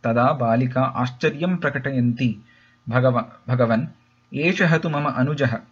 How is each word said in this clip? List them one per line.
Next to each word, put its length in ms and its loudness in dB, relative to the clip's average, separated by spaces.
तदा 300 2
बालिका 480 0
आश्चर्यं 760 -2
प्रकटयन्ती, 800 -2
"भगव-, 360 2
भगवन्, 400 2
एषः 440 2
तु 120 -2
मम 160 -2
अनुजः। 520 0